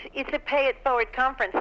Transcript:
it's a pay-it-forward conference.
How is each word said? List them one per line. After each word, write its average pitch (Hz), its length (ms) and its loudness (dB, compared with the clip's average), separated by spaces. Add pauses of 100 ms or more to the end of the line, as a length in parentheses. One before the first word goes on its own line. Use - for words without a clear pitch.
(160)
it's 269 180 -6
a 285 60 0
pay-it-forward 254 760 2
conference. 254 480 0